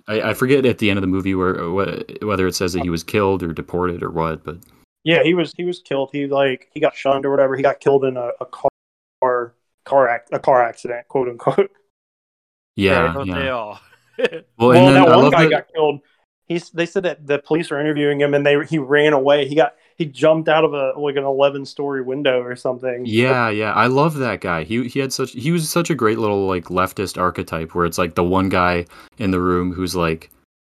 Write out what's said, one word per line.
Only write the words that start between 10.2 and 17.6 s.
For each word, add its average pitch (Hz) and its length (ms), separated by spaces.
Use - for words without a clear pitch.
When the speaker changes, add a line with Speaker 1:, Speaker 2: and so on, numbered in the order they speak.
Speaker 2:
a 143 60
car 127 240
accident, 120 460
quote 131 200
unquote. 131 420
Speaker 1:
Yeah, 90 360
Speaker 3:
Don't 139 140
Speaker 1:
yeah. 90 120
Speaker 3:
they 135 100
all? 110 360
<laughs> - 60
Speaker 1:
Well, - 520
Speaker 2:
Well, - 0
Speaker 1:
and - 0
then 135 60
Speaker 2:
that - 80
Speaker 1:
I - 20
Speaker 2:
one 123 120
Speaker 1:
love 147 60
Speaker 2:
guy 160 120
Speaker 1:
that 160 60
Speaker 2:
got - 220
killed. 151 280
He's, 170 220
they 170 160
said 180 180
that 156 200
the 143 140
police 160 320